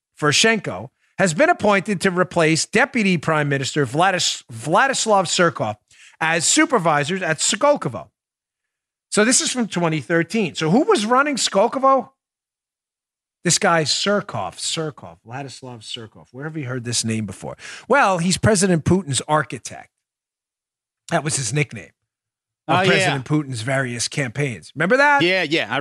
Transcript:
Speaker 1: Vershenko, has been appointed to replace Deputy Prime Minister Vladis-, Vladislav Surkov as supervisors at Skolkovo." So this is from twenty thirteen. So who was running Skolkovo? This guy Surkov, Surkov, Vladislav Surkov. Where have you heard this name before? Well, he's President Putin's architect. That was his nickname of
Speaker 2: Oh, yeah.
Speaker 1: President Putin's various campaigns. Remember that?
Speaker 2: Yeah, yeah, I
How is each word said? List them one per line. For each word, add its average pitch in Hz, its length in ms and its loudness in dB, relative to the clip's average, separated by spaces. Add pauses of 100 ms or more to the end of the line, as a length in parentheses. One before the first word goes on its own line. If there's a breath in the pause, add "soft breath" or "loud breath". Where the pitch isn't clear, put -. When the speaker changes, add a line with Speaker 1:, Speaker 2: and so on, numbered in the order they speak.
(200)
Speaker 1:
Vershenko, 151 680 0 (280)
has 185 160 2
been 285 160 4
appointed 208 520 0
to 196 100 2
replace 170 540 2
Deputy 208 520 2
Prime 151 300 0
Minister 139 380 -2
Vladis-, 170 680 0
Vladislav 190 760 2
Surkov 156 520 0 (420 soft breath)
as 160 260 0
supervisors 185 760 2
at 160 160 -2
Skolkovo." 214 720 -2 (1000)
So 208 120 4
this 247 180 2
is 311 100 -4
from 240 160 -2
twenty 160 340 -2
thirteen. 165 540 -2
So 160 140 -2
who 240 140 4
was 370 220 2
running 262 320 2
Skolkovo? 247 720 2 (1300)
This 175 160 0
guy 170 240 2
Surkov, 123 720 -4
Surkov, 120 600 -8 (100)
Vladislav 127 520 -14
Surkov. 107 520 -16
Where 135 140 -12
have 160 100 -10
you 147 100 -8
heard 123 200 -6
this 120 180 -4
name 110 220 -4
before? 95 320 -12 (320 loud breath)
Well, 220 300 2
he's 175 180 0
President 185 480 2
Putin's 170 420 0
architect. 147 640 -4 (1200)
That 147 160 -2
was 151 100 -2
his 117 160 -6
nickname 123 400 -4 (800)
of 170 80 2
Speaker 2:
Oh, 185 60 4
yeah. 190 40 2
Speaker 1:
President 143 380 2
Putin's 135 360 -2
various 127 460 -4
campaigns. 127 640 -6
Remember 175 220 0
that? 285 280 4
Speaker 2:
Yeah, 180 200 2
yeah, 143 260 0
I 120 120 -2